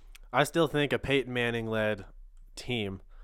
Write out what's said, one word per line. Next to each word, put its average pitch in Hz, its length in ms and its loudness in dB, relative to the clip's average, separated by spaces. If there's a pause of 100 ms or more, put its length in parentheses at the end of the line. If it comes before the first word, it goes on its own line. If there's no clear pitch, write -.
(320)
I 135 120 6
still 165 240 4
think 147 260 2
a 117 60 4
Peyton 135 320 0
Manning-led 113 720 0 (500)
team, 101 460 -4 (220)